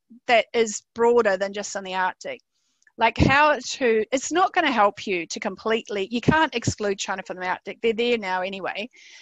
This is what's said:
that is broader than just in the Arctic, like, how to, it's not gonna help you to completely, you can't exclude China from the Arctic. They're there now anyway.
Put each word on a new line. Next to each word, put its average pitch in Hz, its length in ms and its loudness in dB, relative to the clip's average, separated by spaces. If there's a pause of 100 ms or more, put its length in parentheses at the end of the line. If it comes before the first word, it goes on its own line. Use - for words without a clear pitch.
(260)
that 226 260 4
is 226 300 0 (120)
broader 233 440 4
than 196 160 -6
just 202 220 -8
in 196 80 -10
the 185 100 -8
Arctic, 185 460 -4 (600)
like, 226 160 2
how 294 420 4
to, 226 540 0
it's 269 180 -2
not 370 220 2
gonna 330 180 0
help 208 360 2
you 175 200 -2
to - 140 -10
completely, 214 680 -4
you 233 100 -2
can't 311 340 2
exclude 202 440 -4
China 190 280 -6
from 180 120 -10
the 180 100 -6
Arctic. - 320 -8
They're 226 140 0 (100)
there 240 140 0
now 185 240 -2
anyway. 196 480 -6 (320)